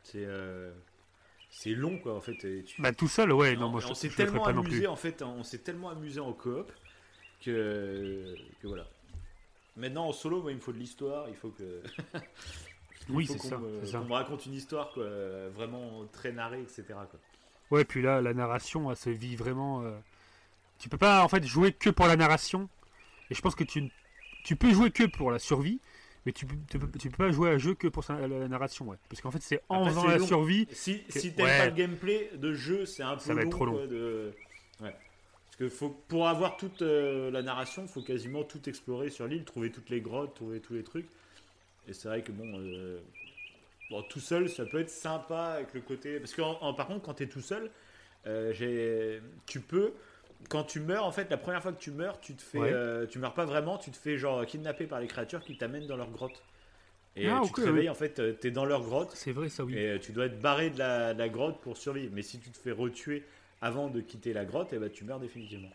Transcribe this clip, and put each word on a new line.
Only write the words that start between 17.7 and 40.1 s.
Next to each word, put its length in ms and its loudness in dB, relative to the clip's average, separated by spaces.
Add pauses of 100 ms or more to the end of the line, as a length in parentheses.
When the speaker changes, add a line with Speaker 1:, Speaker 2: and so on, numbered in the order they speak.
Speaker 2:
Ouais, 140 6
puis 160 -2
là, 200 6
la 120 2
narration, 580 0
elle 60 -2
se 140 -4
vit 260 -4
vraiment, 460 -2
euh, 80 -6 (880)
tu 100 -14
peux 100 -4
pas, 260 10
en 40 6
fait, 160 4
jouer 280 8
que 180 6
pour 160 8
la 100 10
narration. 520 6 (600)
Et 60 -6
je 80 -4
pense 140 2
que 80 2
tu, 260 -2 (540)
tu 100 2
peux 180 10
jouer 200 10
que 100 4
pour 300 4
la 80 2
survie, 400 2 (440)
mais 80 0
tu 140 -8
peux, 80 -6 (160)
tu 80 -2
peux, 100 0 (100)
tu 120 -4
peux 60 -8 (100)
pas 60 6
jouer 180 6
à 40 8
un 40 6
jeu 160 4
que 140 0
pour 160 0
sa, 160 -4
la, 80 0
la 200 -2
narration, 380 -4
ouais. 100 -8 (120)
Parce 120 -12
qu'en 120 -4
fait, 100 -4
c'est 260 0
en 120 2
Speaker 1:
Après, 100 6
Speaker 2:
faisant 120 4
Speaker 1:
c'est 60 8
Speaker 2:
la 100 8
Speaker 1:
long. 80 6
Speaker 2:
survie 440 6
Speaker 1:
Si, 340 -4
Speaker 2:
que, 140 -4
Speaker 1:
si 160 -2
t'aimes 120 6
Speaker 2:
ouais. 120 8
Speaker 1:
pas 80 8
le 80 2
gameplay 640 0
de 180 0
jeu, 320 -2
c'est 160 -10
un 120 -2
peu 60 -8
Speaker 2:
Ça 140 0
va 60 2
être 60 4
Speaker 1:
long, 40 2
Speaker 2:
trop 160 2
long. 60 2
Speaker 1:
quoi, 160 -2
de... 440 -4 (480)
Ouais. 140 -10 (520)
Parce 120 -20
que 100 -2
faut, 200 -6 (180)
pour 220 2
avoir 280 2
toute, 260 -8
euh, 500 2
la 100 -2
narration, 460 -6
faut 140 -10
quasiment 420 -4
tout 240 -10
explorer 420 -6
sur 160 -8
l'île, 180 -4
trouver 280 -4
toutes 180 -18
les 100 -2
grottes, 340 -6